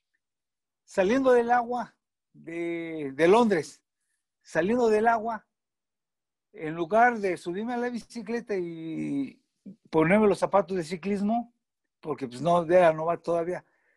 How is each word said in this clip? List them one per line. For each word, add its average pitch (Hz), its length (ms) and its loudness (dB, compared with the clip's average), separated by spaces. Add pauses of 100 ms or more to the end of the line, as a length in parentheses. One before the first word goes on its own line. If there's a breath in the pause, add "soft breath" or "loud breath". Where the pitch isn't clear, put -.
(840)
Saliendo 247 480 2
del 240 180 2
agua 240 440 -2 (380)
de, 165 800 -8
de 160 140 4
Londres, 202 540 2 (600)
saliendo 226 460 0
del 214 180 2
agua, 226 400 -2 (1080)
en 156 220 -10
lugar 214 440 2
de 190 180 -2
subirme 202 380 -8
a - 20 -4
la 240 140 -4
bicicleta 226 640 -8
y 160 840 -8 (500)
ponerme 175 360 4
los 190 120 2
zapatos 190 380 0
de 175 60 -2
ciclismo, 202 680 -4 (480)
porque 135 260 -8
pues 123 140 -10
no 170 240 2
era 170 280 6
novato 160 300 -4
todavía, 170 420 -4 (320)